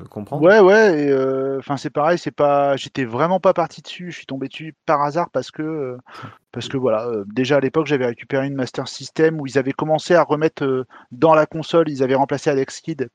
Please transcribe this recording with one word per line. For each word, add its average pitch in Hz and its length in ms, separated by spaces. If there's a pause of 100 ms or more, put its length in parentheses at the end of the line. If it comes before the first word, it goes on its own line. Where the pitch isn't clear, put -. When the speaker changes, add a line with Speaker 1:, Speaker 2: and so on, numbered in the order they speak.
Speaker 1:
comprendre. 135 340
Speaker 2:
Ouais, 208 160
ouais, 190 460
et, 143 40
euh, 135 500
enfin, 139 180
c'est 151 120
pareil, 160 280
c'est - 180
pas, 143 400
j'étais 131 300
vraiment 156 340
pas 185 140
parti 165 280
dessus, 175 300
je - 60
suis - 80
tombé 135 240
dessus 160 260 (100)
par 147 160
hasard 147 280
parce 127 200
que, - 120
euh, 147 360 (540)
parce 117 160
que - 80
voilà, 120 320
euh, 110 160 (100)
déjà 131 220
à 139 60
l'époque, 139 260
j'avais 135 200
récupéré 135 380
une 139 100
Master 131 340
System 160 500
où 135 80
ils 127 100
avaient 135 140
commencé 156 440
à 160 80
remettre, 151 420
euh, 131 200 (280)
dans 156 200
la 156 120
console, 160 420
ils 135 160
avaient 131 120
remplacé 139 340
Alex 135 320
Kidd 139 320